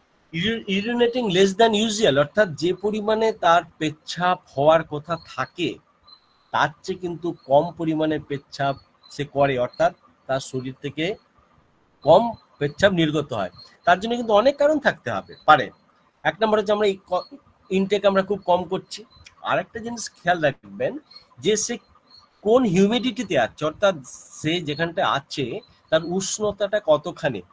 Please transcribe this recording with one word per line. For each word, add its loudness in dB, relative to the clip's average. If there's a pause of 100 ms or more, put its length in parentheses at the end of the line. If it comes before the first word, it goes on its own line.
(340)
Uri-, -4
urinating 0
less 4
than 6 (160)
usual, 2
অর্থাৎ 2
যে -2
পরিমাণে 0
তার 4 (160)
পেচ্ছাপ -4 (180)
হওয়ার 4
কথা -8 (180)
থাকে, -6 (760)
তার 0 (140)
চেয়ে -8
কিন্তু -8 (100)
কম 2
পরিমাণে -2
পেচ্ছাপ -8 (360)
সে -8
করে, 0
অর্থাৎ 0 (340)
তার -2
শরীর -10
থেকে -6 (880)
কম 4 (240)
পেচ্ছাপ 0
নির্গত -2
হয়। -4 (360)
তার 4
জন্য -4
কিন্তু -2
অনেক 4
কারণ 2
থাকতে -2
হবে, -6 (100)
পারে। 4 (540)
এক -2
নম্বর 2
হচ্ছে 0
আমরা 0
এই -2 (120)
ক-, -6 (320)
intake 0
আমরা 2
খুব -4
কম 2
করছি। -8 (380)
আর -2
একটা -10
জিনিস -10
খেয়াল -4
রাখবেন -4 (400)
যে 0
সে -4 (640)
কোন 4
হিউমিডিটিতে 0
আছে, -2
অর্থাৎ 0 (120)
সে -6
যেখানটা -4
আছে -4 (300)
তার 2
উষ্ণতাটা -4
কতখানি। 0 (120)